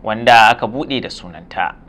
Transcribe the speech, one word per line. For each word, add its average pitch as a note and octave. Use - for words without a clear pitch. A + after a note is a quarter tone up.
wanda A2+
aka A#2+
buɗe C3
da F#2+
sunanta. F2+